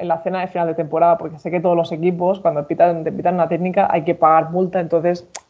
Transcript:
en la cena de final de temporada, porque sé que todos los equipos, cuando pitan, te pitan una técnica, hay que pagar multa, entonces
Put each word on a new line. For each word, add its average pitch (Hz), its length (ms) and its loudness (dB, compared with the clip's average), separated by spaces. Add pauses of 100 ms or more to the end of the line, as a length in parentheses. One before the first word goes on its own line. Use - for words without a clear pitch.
en 175 80 -8
la 165 140 -2
cena 185 180 -4
de 180 80 -4
final 175 180 -2
de 160 80 -2
temporada, 165 440 2
porque 160 200 -10
sé 165 140 -8
que 175 80 0
todos 175 160 2
los 170 160 0
equipos, 175 480 0
cuando 151 260 -2
pitan, 170 380 2
te 165 80 -4
pitan 175 220 -2
una 165 140 0
técnica, 180 400 0
hay 165 140 0
que 170 140 -2
pagar 160 340 4
multa, 185 300 -2
entonces 170 440 0 (260)